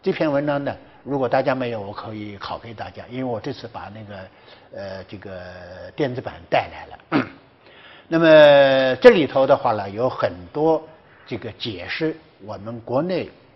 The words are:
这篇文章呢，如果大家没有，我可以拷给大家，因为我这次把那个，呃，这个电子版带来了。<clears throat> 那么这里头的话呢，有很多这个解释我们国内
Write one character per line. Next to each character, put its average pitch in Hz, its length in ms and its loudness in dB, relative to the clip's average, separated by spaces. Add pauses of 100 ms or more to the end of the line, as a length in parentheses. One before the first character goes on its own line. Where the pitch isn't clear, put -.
这 190 100 -2
篇 160 200 0
文 143 160 0
章 143 160 -2
呢， 117 120 -6 (280)
如 135 160 -4
果 127 80 -2
大 131 140 2
家 135 120 0
没 127 180 -4
有， 110 100 -8
我 98 100 -12
可 110 220 -12
以 104 240 -12
拷 90 200 -10
给 113 160 -16
大 - 160 -14
家， 101 200 -18
因 120 80 -12
为 131 60 -6
我 120 160 -4
这 139 140 -8
次 - 140 -14
把 95 260 -14
那 110 100 -18
个， 101 120 -16 (600)
呃， 95 300 -12
这 107 120 -16
个 92 240 -14 (540)
电 135 180 -2
子 127 80 -8
版 - 140 -12 (140)
带 107 220 0
来 - 160 -16
了。 - 400 -4 (420)
<clears throat> - 380 -20
那 165 100 0
么 143 760 8
这 240 140 10
里 175 180 4
头 - 180 2
的 139 100 6
话 120 180 0
呢， 101 160 -6
有 113 200 -4
很 110 220 -4 (200)
多 156 300 0 (460)
这 120 100 -8
个 107 160 -12
解 92 340 -10
释 160 280 -6 (280)
我 101 140 -14
们 113 240 -12
国 123 200 -2
内 165 280 -4 (260)